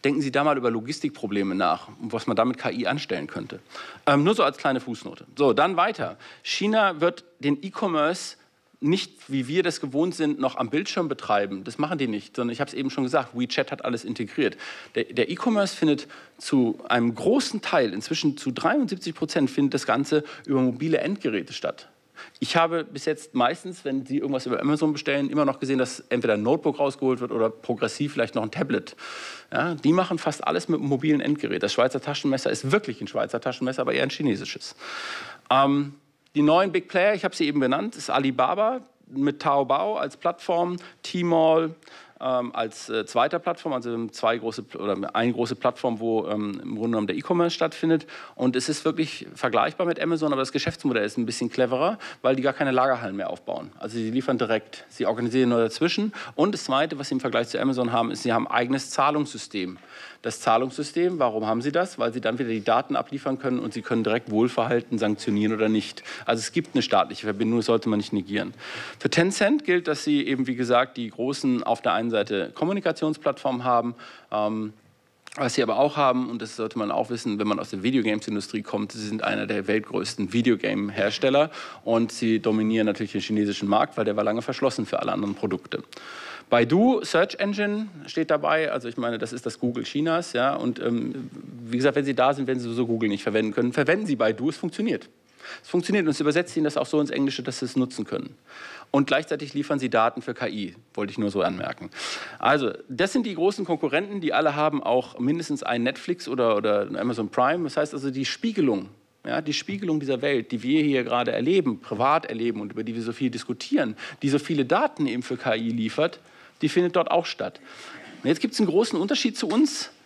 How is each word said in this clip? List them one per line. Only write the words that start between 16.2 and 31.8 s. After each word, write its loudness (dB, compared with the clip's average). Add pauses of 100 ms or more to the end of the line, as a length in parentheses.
zu 2 (100)
einem 4
großen 2
Teil, 2
inzwischen -2
zu -4
dreiundsiebzig 0
Prozent, 0
findet 0
das 0
Ganze 2 (240)
über 2
mobile 0
Endgeräte -2
statt. -8 (500)
Ich -2
habe 4
bis -10
jetzt -4
meistens, 0
wenn -2
Sie -2
irgendwas -2
über 0
Amazon 2
bestellen, -2
immer 2
noch 0
gesehen, 0
dass 0 (100)
entweder 2
ein 2
Notebook 2
rausgeholt 2
wird -4
oder 2
progressiv -2
vielleicht 0
noch 0
ein -4
Tablet. -2 (560)
Ja, 0
die 4
machen 2
fast -4
alles 0
mit 2
einem -2
mobilen 2
Endgerät. 0
Das 0
Schweizer 2